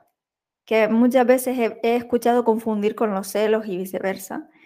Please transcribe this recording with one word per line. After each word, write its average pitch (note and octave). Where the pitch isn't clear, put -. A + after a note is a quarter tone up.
que A3
muchas A#3+
veces C4
he, A#3
he A#3
escuchado A#3+
confundir A3
con G#3+
los F#3+
celos G#3+
y F#3
viceversa, F#3+